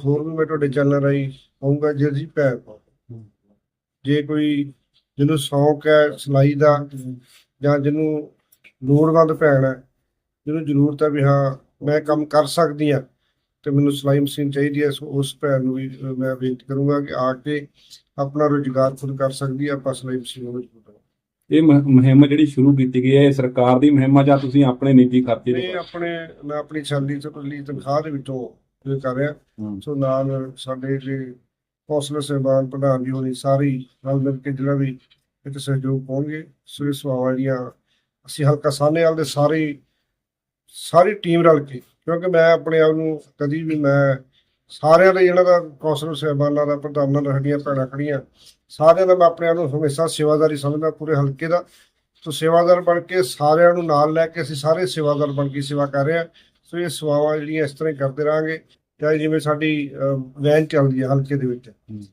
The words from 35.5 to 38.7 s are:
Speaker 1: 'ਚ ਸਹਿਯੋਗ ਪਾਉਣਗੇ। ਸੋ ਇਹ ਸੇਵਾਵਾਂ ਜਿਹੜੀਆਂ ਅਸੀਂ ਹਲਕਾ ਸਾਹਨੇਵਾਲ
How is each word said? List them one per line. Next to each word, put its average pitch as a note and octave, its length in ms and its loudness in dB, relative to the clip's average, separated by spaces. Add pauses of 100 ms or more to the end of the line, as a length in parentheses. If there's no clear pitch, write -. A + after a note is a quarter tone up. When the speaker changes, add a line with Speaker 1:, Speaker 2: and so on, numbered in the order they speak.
Speaker 1:
'ਚ C#3 60 -12
ਸਹਿਯੋਗ C3+ 480 -4
ਪਾਉਣਗੇ। D3+ 380 -6 (220)
ਸੋ - 200 -10
ਇਹ C#3+ 60 -2
ਸੇਵਾਵਾਂ C3 400 -4
ਜਿਹੜੀਆਂ C3 260 -2 (720)
ਅਸੀਂ D3+ 180 -4
ਹਲਕਾ D3 240 2
ਸਾਹਨੇਵਾਲ D#3+ 460 2